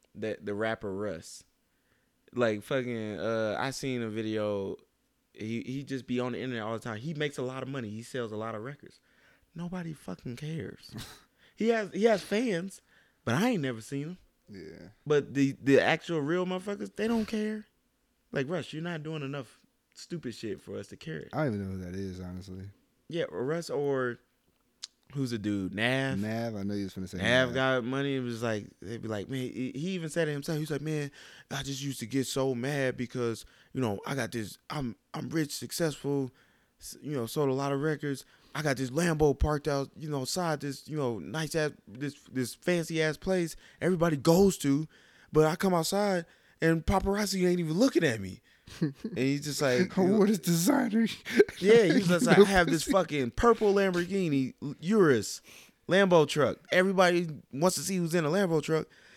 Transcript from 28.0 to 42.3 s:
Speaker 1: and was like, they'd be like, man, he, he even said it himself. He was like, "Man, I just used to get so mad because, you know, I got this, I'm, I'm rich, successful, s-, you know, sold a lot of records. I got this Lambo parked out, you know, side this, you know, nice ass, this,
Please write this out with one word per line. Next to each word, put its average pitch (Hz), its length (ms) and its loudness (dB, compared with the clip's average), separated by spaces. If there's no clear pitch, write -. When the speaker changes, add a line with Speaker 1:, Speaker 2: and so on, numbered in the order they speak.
Speaker 1:
and 127 100 -4
was 117 160 -6
like, 110 240 -2
they'd 110 220 -10
be 110 60 -8
like, 104 200 -6
man, 131 120 -6
he, 127 340 -6
he 160 200 -6
even 165 160 -6
said 165 180 0
it 151 60 -4
himself. 147 240 -4
He 151 40 -2
was 156 80 -6
like, 139 120 -4
"Man, 151 280 -4
I 139 140 -8
just 135 180 -6
used 139 200 -6
to 120 40 -6
get 127 220 0
so 135 260 0
mad 131 440 -2
because, 120 480 -4
you 131 80 -2
know, 104 240 -2
I - 80 -6
got 123 180 -4
this, 113 280 -8
I'm, 131 260 -6
I'm 147 140 -6
rich, 147 240 -2
successful, 143 760 -4
s-, - 220 -16
you 147 140 -6
know, 117 100 -2
sold 143 240 0
a 131 40 0
lot 139 180 -2
of 139 100 -2
records. 147 420 -2
I 147 80 -4
got 143 140 2
this 127 120 -4
Lambo 156 480 2
parked 151 300 0
out, 139 320 -2
you 151 100 -10
know, 139 160 -4
side 160 360 -2
this, 143 260 -10
you 156 100 -6
know, 123 220 -2
nice 143 340 -6
ass, 156 200 0
this, 131 280 -8